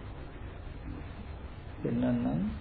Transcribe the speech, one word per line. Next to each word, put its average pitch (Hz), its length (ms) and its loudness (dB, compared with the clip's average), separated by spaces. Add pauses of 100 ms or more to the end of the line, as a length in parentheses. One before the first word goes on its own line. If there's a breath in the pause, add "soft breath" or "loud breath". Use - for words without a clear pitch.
(1800)
පෙන්නන්නම් 123 640 4 (200)